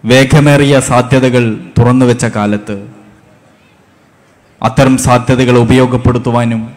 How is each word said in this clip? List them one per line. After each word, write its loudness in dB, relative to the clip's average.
വേഗമേറിയ 4
സാധ്യതകൾ 0
തുറന്നുവെച്ച 2
കാലത്ത് -4
അത്തരം 0
സാധ്യതകൾ 0
ഉപയോഗപ്പെടുത്തുവാനും -2